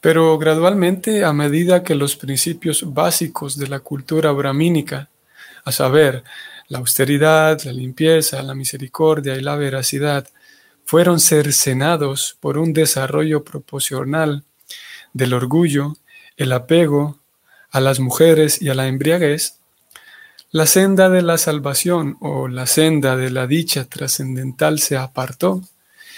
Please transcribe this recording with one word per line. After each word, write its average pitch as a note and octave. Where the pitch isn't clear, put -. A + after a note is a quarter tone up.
Pero D#3+
gradualmente, F#3
a D#3+
medida D#3+
que E3+
los C#3+
principios D3+
básicos D3+
de C#3
la C#3
cultura D3+
brahmínica, C#3+
a C3
saber, C3+
la C3
austeridad, D3+
la C3
limpieza, C3+
la C3+
misericordia C#3
y C3+
la C#3+
veracidad, C#3
fueron E3+
cercenados C#3+
por C#3+
un D#3+
desarrollo D3+
proporcional C#3+
del B2+
orgullo, C#3+
el C3
apego D3
a C3+
las C3+
mujeres D#3
y D3+
a C3+
la C3
embriaguez, D3
la D#3
senda F#3+
de F#3
la E3+
salvación D3+
o C3+
la B2+
senda D3
de B2+
la B2+
dicha D3
trascendental C3
se D3
apartó C3